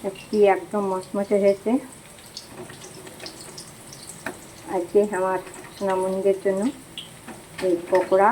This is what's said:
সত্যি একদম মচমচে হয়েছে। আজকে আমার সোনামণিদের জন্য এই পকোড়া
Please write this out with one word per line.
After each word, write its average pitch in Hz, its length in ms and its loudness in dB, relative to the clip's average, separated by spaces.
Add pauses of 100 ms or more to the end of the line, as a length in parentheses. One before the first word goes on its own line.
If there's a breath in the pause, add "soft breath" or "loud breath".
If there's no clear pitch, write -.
সত্যি 202 360 -6 (180)
একদম 202 360 -4
মচমচে 196 520 -2
হয়েছে। 202 280 4 (3000)
আজকে 175 240 2 (200)
আমার 185 200 0 (360)
সোনামণিদের 190 720 0
জন্য 196 160 0 (1040)
এই 175 80 4 (160)
পকোড়া 190 400 6